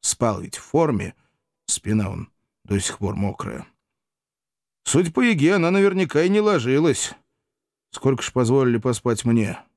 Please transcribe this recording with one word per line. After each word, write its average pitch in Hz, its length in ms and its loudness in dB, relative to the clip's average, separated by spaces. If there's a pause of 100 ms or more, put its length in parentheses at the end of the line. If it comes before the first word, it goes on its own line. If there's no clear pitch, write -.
Спал 107 400 -2
ведь 85 160 -14
в - 60 -16
форме, 135 520 -2 (520)
спина 104 440 -2
вон - 180 -10 (360)
до 101 140 -2
сих - 200 -6
пор 98 180 -4
мокрая. - 500 -8 (1160)
Судя 165 260 0
по 254 100 -2
еге, 190 340 4
она 175 160 2
наверняка 190 520 2
и 180 60 2
не 202 120 2
ложилась. 156 720 0 (760)
Сколько 135 320 -2
ж - 100 -8
позволили 123 440 2
поспать 117 480 -2
мне? 113 340 0 (180)